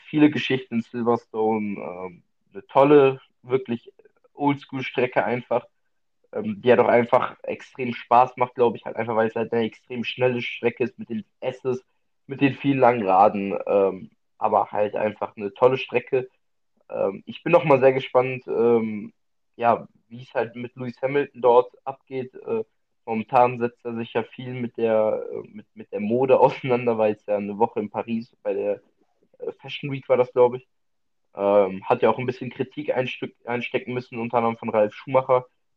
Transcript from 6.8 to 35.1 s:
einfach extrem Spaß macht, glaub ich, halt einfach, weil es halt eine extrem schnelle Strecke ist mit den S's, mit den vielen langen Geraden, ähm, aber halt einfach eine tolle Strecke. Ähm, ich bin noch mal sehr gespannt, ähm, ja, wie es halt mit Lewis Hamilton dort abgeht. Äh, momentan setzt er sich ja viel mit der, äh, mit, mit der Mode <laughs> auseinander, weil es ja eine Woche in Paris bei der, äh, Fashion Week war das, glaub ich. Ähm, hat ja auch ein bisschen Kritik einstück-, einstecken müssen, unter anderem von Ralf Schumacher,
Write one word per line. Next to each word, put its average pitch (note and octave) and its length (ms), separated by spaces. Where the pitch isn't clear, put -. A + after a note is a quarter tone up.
einfach A#2 540
extrem - 500
Spaß A#2+ 440
macht, B2 180
glaub A#2 220
ich, - 80
halt - 120
einfach, A#2 200
weil A2+ 120
es A2 60
halt A2+ 180
eine A#2 120
extrem A2+ 400
schnelle B2 380
Strecke A#2 420
ist - 140
mit A2 100
den A2 160
S's, B2+ 440
mit C3+ 140
den C#3 140
vielen C#3 240
langen A#2+ 220
Geraden, G2 640
ähm, F#2+ 440
aber G#2+ 320
halt G#2 240
einfach G#2 420
eine G2+ 180
tolle B2+ 220
Strecke. B2+ 520
Ähm, G#2 380
ich - 160
bin D#3+ 100
noch E3+ 120
mal C#3 160
sehr C3 120
gespannt, C3 540
ähm, A2+ 640
ja, A#2 300
wie A#2+ 140
es - 120
halt A#2 220
mit A#2+ 200
Lewis B2+ 260
Hamilton C3+ 400
dort B2 320
abgeht. C3 500
Äh, A2+ 300
momentan B2 540
setzt A#2+ 260
er A#2+ 100
sich A#2 180
ja A2+ 100
viel B2+ 320
mit A#2+ 220
der, A2 540
äh, - 180
mit, G#2+ 260
mit G#2+ 180
der G2 80
Mode B2 400
<laughs> - 0
auseinander, A#2+ 560
weil G#2+ 180
es - 120
ja G#2 100
eine G2+ 220
Woche A#2 220
in G#2 100
Paris A2+ 520
bei G2+ 120
der, G2+ 260
äh, - 220
Fashion C#3 320
Week C3+ 160
war B2+ 80
das, B2 160
glaub B2 220
ich. B2+ 120
Ähm, G2 540
hat B2 140
ja A2+ 80
auch A2 80
ein B2+ 80
bisschen B2+ 240
Kritik - 440
einstück-, B2 400
einstecken A#2+ 480
müssen, B2 240
unter A#2 200
anderem A#2 180
von A#2+ 120
Ralf G#2+ 260
Schumacher, C3 520